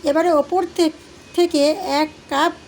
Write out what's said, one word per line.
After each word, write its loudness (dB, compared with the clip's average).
এবারে 2
ওপর 0
থে-, -2
থেকে 0
এক -2
কাপ 0